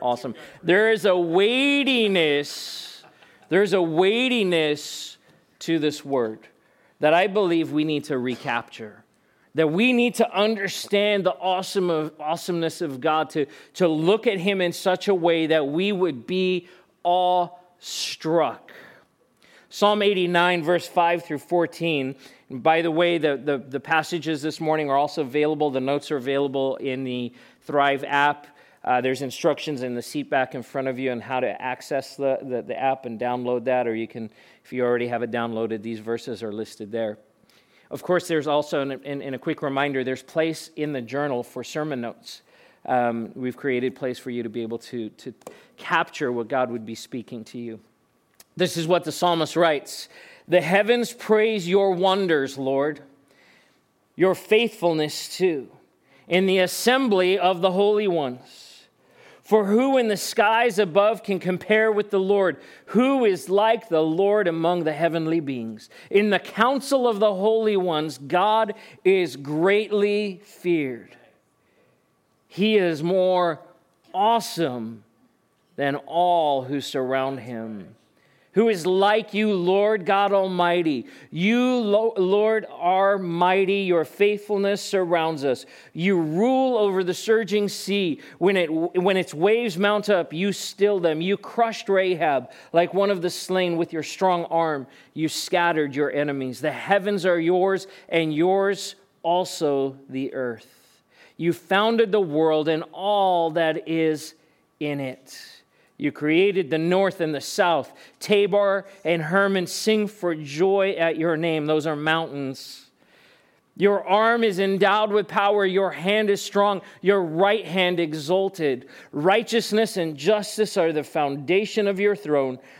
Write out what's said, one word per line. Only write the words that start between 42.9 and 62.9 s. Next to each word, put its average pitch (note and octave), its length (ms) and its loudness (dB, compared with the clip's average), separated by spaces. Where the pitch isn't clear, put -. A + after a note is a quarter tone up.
we've B2+ 220 -6
created B2+ 360 -2
place B2+ 240 -8
for - 120 -12
you A#2+ 140 -6
to A2+ 60 -8
be A#2 120 -8
able A2+ 160 -8
to, A2+ 320 -10
to - 240 -16
capture E3 560 -2
what A#2 160 -4
God B2+ 240 -2
would A2+ 140 -8
be A2+ 100 -12
speaking A#2 480 -12
to B2 140 -16
you. A2+ 240 -12
This F3 220 -2
is D#3+ 100 -4
what E3+ 160 2
the D3+ 80 -8
psalmist E3 440 0
writes. D#3+ 540 0
"The E3+ 140 4
heavens G#3 520 2
praise G#3+ 540 0
your G3 240 4
wonders, F3+ 640 0
Lord, C#3 440 -2
your F3+ 180 4
faithfulness E3+ 1040 0
too, E3 300 0
in F#3 200 2
the F#3+ 120 2
assembly G3+ 760 2
of F3+ 240 0
the F#3 120 2
holy G#3 340 2
ones. C#3 800 -6
For G#3 220 2
who B3+ 320 4
in A#3+ 100 2
the G3+ 100 0
skies A3 640 2
above G3+ 420 2
can G3 160 -4
compare G#3+ 540 0
with G#3 180 -2
the G3+ 100 0
Lord? F#3+ 380 2
Who B3+ 380 4